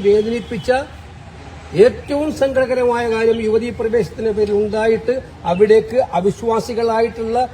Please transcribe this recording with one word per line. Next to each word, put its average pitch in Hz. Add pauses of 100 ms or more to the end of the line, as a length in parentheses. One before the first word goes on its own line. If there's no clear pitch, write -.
വേദനിപ്പിച്ച 214 (1120)
ഏറ്റവും 285 (100)
സങ്കടകരമായ 247 (120)
കാര്യം 226
യുവതീ 220 (100)
പ്രവേശത്തിന്റെ 220
പേരിൽ 208
ഉണ്ടായിട്ട് 220 (360)
അവിടേക്ക് 214 (200)
അവിശ്വാസികളായിട്ടുള്ള 226 (180)